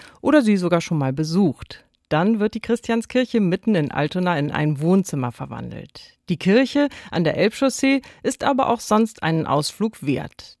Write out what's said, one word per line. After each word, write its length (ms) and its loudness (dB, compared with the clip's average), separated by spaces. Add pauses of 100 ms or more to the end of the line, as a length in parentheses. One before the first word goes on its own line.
(220)
oder 220 4
sie 120 4
sogar 260 0
schon 180 -2
mal 140 0
besucht. 680 -2 (260)
Dann 300 2
wird 160 -2
die 40 -8
Christianskirche 800 -2
mitten 360 0
in 160 0
Altona 480 -2
in 100 0
ein 300 -2
Wohnzimmer 520 0
verwandelt. 840 -14 (100)
Die 100 -2
Kirche 520 2 (220)
an 120 0
der 140 0
Elbchaussee 640 0 (220)
ist 200 -4
aber 260 0
auch 100 0
sonst 420 0
einen 240 0
Ausflug 580 -4
wert. 580 -6